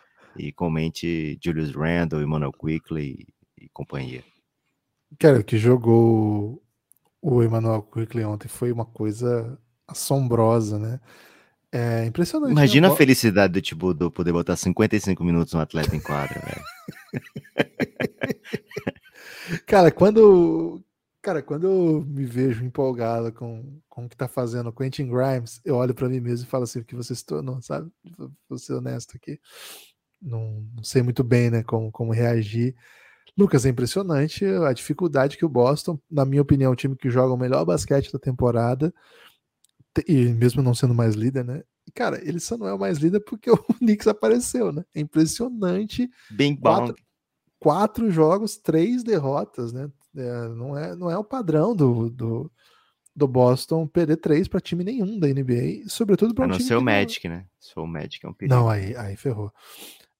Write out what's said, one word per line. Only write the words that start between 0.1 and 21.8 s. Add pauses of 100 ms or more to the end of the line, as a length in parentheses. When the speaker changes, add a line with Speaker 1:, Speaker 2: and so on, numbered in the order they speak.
Speaker 1:
e
comente
Julius
Randle,
Emmanuel
Quickley (320)
e,
e
companhia. (920)
Speaker 2:
Cara,
o
que
jogou (600)
o
Emmanuel
Quickley
ontem
foi
uma
coisa (300)
assombrosa,
né? (720)
É
impressionante,
Speaker 1:
Imagina
Speaker 2:
né?
Speaker 1:
a
felicidade
do
Thibodeau
poder
botar
cinquenta
e
cinco
minutos
um
atleta
em
quadra,
velho. (500)
Speaker 2:
<laughs>
Cara,
quando, (400)
cara,
quando
eu